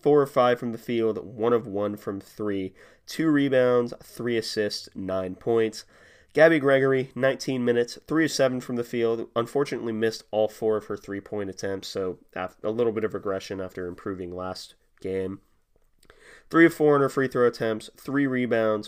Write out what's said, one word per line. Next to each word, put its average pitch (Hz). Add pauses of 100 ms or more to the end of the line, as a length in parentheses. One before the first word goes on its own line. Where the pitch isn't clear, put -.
four 147
of 139
five 123
from 117
the 113
field, 113
one 113
of 107
one 104
from 98
three, 98 (320)
two 160
rebounds, 127
three 117
assists, 107
nine 92
points. 113 (480)
Gabby 160
Gregory, 135
nineteen 127
minutes, 120 (100)
three 156
of 143
seven 127
from 123
the 120
field, 117
unfortunately 117
missed 110
all 107
four 110
of 104
her 101
three-point 98
attempts, 98
so 92 (160)
af-, 92
a 101
little 113
bit 107
of 101
regression 95
after 92
improving 90
last 92 (260)
game. 95 (1120)
Three 165
of 160
four 151
on 139
her 135
free 135
throw 123
attempts, 113
three 139
rebounds, 113